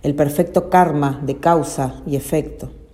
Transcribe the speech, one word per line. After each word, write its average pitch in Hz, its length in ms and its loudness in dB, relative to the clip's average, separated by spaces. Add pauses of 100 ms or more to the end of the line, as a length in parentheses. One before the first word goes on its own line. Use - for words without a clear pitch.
el 143 140 0
perfecto 175 560 0
karma 147 520 2
de 139 140 -4
causa 147 720 0
y 143 80 -2
efecto. - 560 -4 (220)